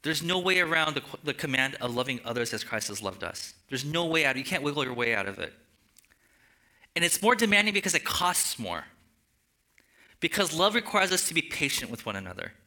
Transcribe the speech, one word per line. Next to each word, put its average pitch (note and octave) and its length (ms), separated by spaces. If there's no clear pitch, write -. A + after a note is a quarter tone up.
There's D3+ 180
no F3 160
way F#3 220
around D#3+ 360
the, C3+ 80
the D3 100
command C3 420
of A#2+ 200
loving B2+ 300
others A#2 280
as A2 120
Christ - 240
has G#2 120
loved F#2+ 220
us. - 300
There's C3 160
no E3 200
way D#3+ 200
out. C3 100
You C3+ 80
can't D#3+ 180
wiggle C#3+ 220
your B2+ 100
way A#2 220
out G2 120
of G2 120
it. - 140
And E3+ 80
it's F3 200
more A#3 100
demanding G#3 400
because F#3+ 220
it D3 80
costs - 560
more. F2 260
Because E3+ 340
love G3 220
requires G3 360
us F#3 160
to E3 60
be D#3+ 80
patient - 480
with A#2 160
one G#2 100
another. F#2+ 380